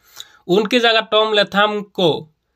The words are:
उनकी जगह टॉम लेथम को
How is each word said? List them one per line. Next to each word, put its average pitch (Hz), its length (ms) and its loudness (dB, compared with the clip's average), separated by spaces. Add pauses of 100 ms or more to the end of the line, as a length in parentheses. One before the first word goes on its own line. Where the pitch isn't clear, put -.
(460)
उनकी 208 320 0
जगह 226 220 2
टॉम 214 320 0
लेथम 208 480 0
को 175 500 -4 (260)